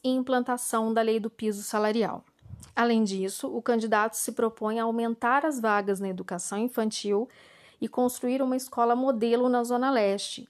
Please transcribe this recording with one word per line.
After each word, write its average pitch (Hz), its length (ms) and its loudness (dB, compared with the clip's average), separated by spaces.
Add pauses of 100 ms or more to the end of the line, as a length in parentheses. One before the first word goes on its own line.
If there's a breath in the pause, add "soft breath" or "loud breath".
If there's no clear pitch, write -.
e 262 60 0
implantação 247 800 0
da 226 120 2
lei 226 160 2
do 214 100 -4
piso 214 320 -4
salarial. 214 640 0 (520)
Além 233 280 4
disso, 190 520 -4
o 233 60 -4
candidato 220 540 2
se - 160 -4
propõe 226 480 -2
a 226 60 0
aumentar 233 600 0
as 294 140 0
vagas 202 400 2
na 196 100 -4
educação 185 480 -6
infantil 220 720 -2 (520 loud breath)
e 226 60 -4
construir 247 540 -2
uma 254 140 0
escola 240 400 0
modelo 247 540 2
na 247 120 2
Zona 247 300 0
Leste, 202 580 0